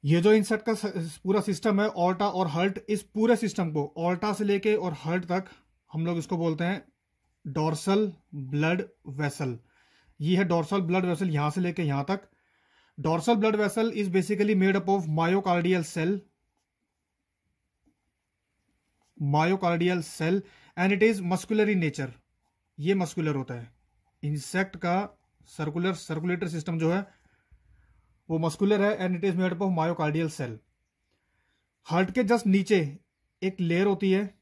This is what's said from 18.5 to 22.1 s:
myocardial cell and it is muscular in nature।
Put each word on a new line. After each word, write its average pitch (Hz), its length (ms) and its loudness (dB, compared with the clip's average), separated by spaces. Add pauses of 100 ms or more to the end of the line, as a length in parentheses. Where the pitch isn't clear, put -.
myocardial 170 840 2
cell 175 360 -2 (360)
and 190 200 2
it 185 60 2
is 214 200 4
muscular 190 440 0
in 202 140 2
nature। 143 300 -2 (680)